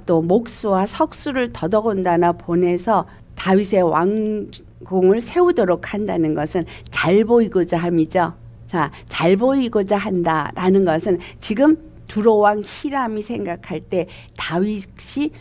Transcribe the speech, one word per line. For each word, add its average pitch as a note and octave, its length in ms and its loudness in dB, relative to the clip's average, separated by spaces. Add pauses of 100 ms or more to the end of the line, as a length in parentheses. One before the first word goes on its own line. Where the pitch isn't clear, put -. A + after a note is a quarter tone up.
또 E3 160 2
목수와 G3 640 0
석수를 C4 680 -4
더더군다나 F#3 800 0
보내서 F3+ 760 0 (280)
다윗의 F#3+ 480 2
왕궁을 G3 1400 0
세우도록 A#3+ 720 0
한다는 F3+ 420 -2
것은 D3+ 300 -2 (260)
잘 F#3+ 340 2
보이고자 G3+ 540 2
함이죠. E3+ 560 0 (340)
자, D#3+ 220 -2 (180)
잘 F3 280 2
보이고자 A#3 600 0
한다라는 F#3 880 0
것은 E3+ 340 0 (220)
지금 C#4+ 360 2 (300)
두로 G#3+ 320 2
왕 G#3 260 4
히람이 B3 580 -6
생각할 F#3+ 580 -8
때 F3+ 260 -4 (300)
다윗이 G#3 920 -6 (100)